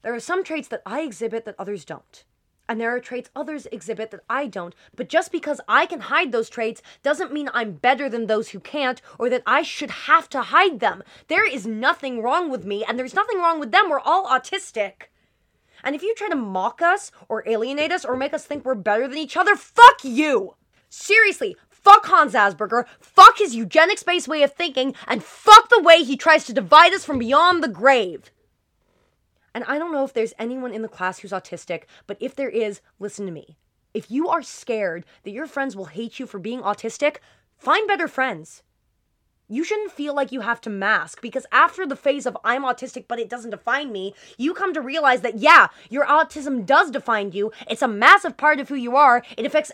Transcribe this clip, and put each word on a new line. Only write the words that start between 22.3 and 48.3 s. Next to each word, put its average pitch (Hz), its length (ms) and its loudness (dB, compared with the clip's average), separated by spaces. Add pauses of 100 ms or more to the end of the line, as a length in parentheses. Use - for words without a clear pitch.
Asperger, 208 500 0 (160)
fuck 427 380 10
his 349 160 -2
eugenics-based 330 760 0
way 302 140 0
of 277 100 2
thinking, 269 420 -6 (120)
and 233 160 -6
fuck - 460 8
the 453 120 6
way 330 220 8
he 262 140 -4
tries 311 300 4
to 247 60 -12
divide 294 400 6
us 381 120 -6
from 285 140 -4
beyond 302 440 2
the 311 60 -4
grave. 202 640 0 (1200)
And 247 100 -8
I 277 140 -4
don't 330 140 -6
know 277 120 -2
if 269 80 -8
there's 226 260 -4
anyone 247 340 -8
in 214 100 -8
the 220 60 -8
class 185 320 -8
who's 190 120 -12
autistic, 175 520 -10 (220)
but 208 140 -10
if 254 140 -8
there 269 160 -6
is, 214 300 -4 (180)
listen 202 280 -12
to 180 60 -10
me. 156 240 -20 (380)
If - 160 -8
you 294 180 -2
are 339 140 0
scared 196 600 -8 (200)
that 214 60 -14
your 247 160 -12
friends 269 280 -8
will 190 120 -14
hate 196 320 -12
you 269 80 -10
for - 120 -16
being 226 220 -10
autistic, 226 560 -4 (400)
find 381 320 -2
better 381 200 -2
friends. 214 540 -8 (880)
You 254 140 -6
shouldn't 415 280 -6
feel 294 220 -8
like 285 160 -2
you 262 120 -10
have 233 200 -4
to 226 80 -10
mask, 196 520 -4
because 247 280 -8
after 330 360 2
the 269 100 -6
phase 285 300 -2
of 240 180 -6
"I'm 247 200 -2
autistic, 254 440 -8
but 240 100 -6
it 226 120 -8
doesn't 233 200 -12
define 254 400 -6
me," 196 240 -10 (220)
you 277 160 -4
come 370 220 -6
to 294 80 -6
realize 269 400 0
that, 226 160 -8
yeah, 262 300 8 (200)
your 269 160 -2
autism 294 600 -2
does 294 240 2
define 214 420 -4
you. 202 180 -6 (160)
It's 226 140 -8
a 269 80 0
massive 269 480 4